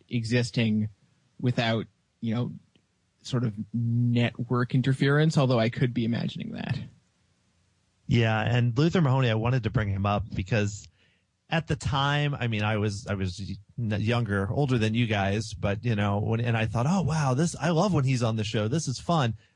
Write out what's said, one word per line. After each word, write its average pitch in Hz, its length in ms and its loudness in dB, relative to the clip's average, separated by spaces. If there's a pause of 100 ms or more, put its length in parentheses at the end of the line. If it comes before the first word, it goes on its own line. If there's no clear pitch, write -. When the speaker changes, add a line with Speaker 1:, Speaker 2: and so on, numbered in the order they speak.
Speaker 1:
existing 113 800 0 (520)
without, 113 460 0 (340)
you 113 140 -2
know, 120 180 -4 (680)
sort 123 200 -2
of 117 100 0 (220)
network 120 1040 0
interference, 139 600 2
although 127 220 4
I 113 100 2
could 120 240 0
be 117 120 -2
imagining - 480 -4
that. - 260 -6 (1300)
Speaker 2:
Yeah, 113 340 2
and 120 380 2
Luther 170 220 4
Mahoney, 131 280 4
I 110 60 2
wanted 117 300 0
to 110 60 -2
bring 107 180 0
him 98 180 -2
up 101 260 0
because 104 540 -2 (640)
at 160 160 -2
the 156 80 -4
time, 143 640 0
I 123 80 -2
mean, 110 160 0
I 107 140 2
was, 101 320 -2
I 101 60 -2
was 95 260 -4
y-, 98 160 -8 (400)
n-, 104 60 -2
younger, 104 500 0
older 131 260 2
than 110 160 2
you 120 120 2
guys, 101 460 0
but, 101 320 -4
you 117 120 0
know, 101 240 0
when, 110 200 -2
and 117 160 0
I 110 100 0
thought, 113 220 -2
"Oh, 185 140 2
wow, 143 320 0
this, 156 260 0
I 151 100 0
love 180 220 2
when 143 120 2
he's 131 180 0
on 113 140 0
the 107 80 -2
show. 107 240 0
This 151 180 -2
is 127 140 -4
fun." 139 340 0 (220)